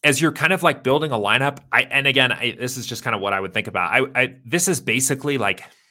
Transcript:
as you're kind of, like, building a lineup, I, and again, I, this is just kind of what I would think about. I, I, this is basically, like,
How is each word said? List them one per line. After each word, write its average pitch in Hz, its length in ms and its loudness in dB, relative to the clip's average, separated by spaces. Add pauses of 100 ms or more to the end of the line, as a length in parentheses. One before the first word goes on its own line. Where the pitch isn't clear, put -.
as 147 180 4
you're 160 100 4
kind 160 220 0
of, 175 100 0
like, 160 200 2
building 147 280 2
a 120 60 0
lineup, 127 420 0 (120)
I, 123 120 4
and 139 240 0
again, 131 240 4
I, 113 280 -4
this 127 180 -6
is 117 80 -10
just - 180 -10
kind 117 120 -2
of 98 60 -6
what 101 120 -2
I 98 60 0
would 95 140 -6
think 107 140 -4
about. 92 240 -2
I, 131 300 0
I, 127 140 -2 (100)
this 170 220 -2
is 165 120 -2
basically, 135 580 -2
like, 101 260 -2 (280)